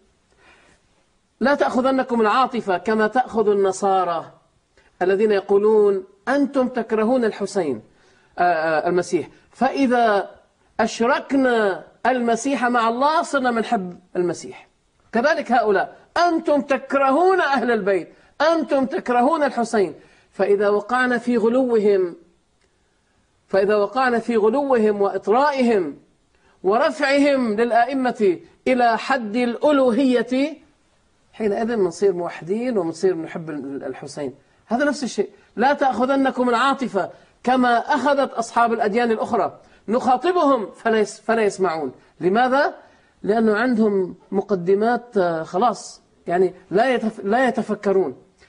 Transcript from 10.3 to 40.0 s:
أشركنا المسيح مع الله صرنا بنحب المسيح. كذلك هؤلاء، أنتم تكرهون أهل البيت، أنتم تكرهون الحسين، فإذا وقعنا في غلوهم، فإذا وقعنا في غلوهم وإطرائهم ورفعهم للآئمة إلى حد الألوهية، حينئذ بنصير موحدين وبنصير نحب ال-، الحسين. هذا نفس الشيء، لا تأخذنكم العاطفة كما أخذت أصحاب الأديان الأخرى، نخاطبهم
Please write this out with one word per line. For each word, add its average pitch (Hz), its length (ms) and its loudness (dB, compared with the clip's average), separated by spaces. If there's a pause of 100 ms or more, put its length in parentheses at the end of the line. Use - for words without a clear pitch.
أشركنا 233 1040 0 (220)
المسيح 247 600 0
مع 233 240 0
الله 262 320 0
صرنا 254 300 -2
بنحب 208 480 -4 (160)
المسيح. - 520 -6 (440)
كذلك 277 400 0
هؤلاء، 214 460 0 (300)
أنتم 320 340 0
تكرهون 277 800 2
أهل 269 300 0
البيت، 196 420 -2 (280)
أنتم 302 440 0
تكرهون 285 580 0
الحسين، 220 520 -2 (360)
فإذا 202 380 0
وقعنا 240 480 0
في 240 200 0
غلوهم، 214 760 2 (1300)
فإذا 202 280 2
وقعنا 233 440 0
في 233 180 -2
غلوهم 220 640 2
وإطرائهم 208 960 0 (680)
ورفعهم 269 920 2
للآئمة 240 840 0 (280)
إلى 240 300 2
حد 233 380 -4
الألوهية، 254 1200 0 (760)
حينئذ 220 420 -2
بنصير 190 380 0
موحدين 190 640 -6
وبنصير 170 380 -2
نحب 160 340 -10
ال-، 139 340 -10
الحسين. 135 500 -10 (340)
هذا 254 180 -2
نفس 294 180 -2
الشيء، 202 260 -4 (260)
لا 254 180 2
تأخذنكم 262 760 0
العاطفة 233 600 -2 (340)
كما 247 340 2
أخذت 277 560 0
أصحاب 233 400 0
الأديان 226 380 0
الأخرى، 202 480 -2 (280)
نخاطبهم 254 840 0